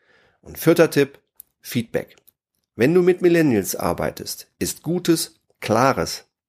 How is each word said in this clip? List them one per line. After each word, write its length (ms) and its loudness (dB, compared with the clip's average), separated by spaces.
Und 180 -20
vierter 320 4
Tipp, 280 -2
Feedback. 540 -8
Wenn 180 2
du 80 4
mit 200 2
Millennials 520 2
arbeitest, 720 -6
ist 240 -8
gutes, 560 -2
klares, 680 0